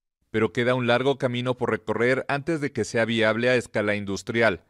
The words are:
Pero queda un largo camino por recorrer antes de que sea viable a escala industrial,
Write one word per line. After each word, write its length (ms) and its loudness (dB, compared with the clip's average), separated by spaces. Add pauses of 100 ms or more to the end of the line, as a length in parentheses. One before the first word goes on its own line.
(320)
Pero 220 0
queda 220 0
un 100 -2
largo 320 2
camino 400 -4
por 140 -2
recorrer 560 0
antes 340 -4
de 100 -4
que 140 -2
sea 200 0
viable 440 2
a 60 4
escala 400 -2
industrial, 760 -2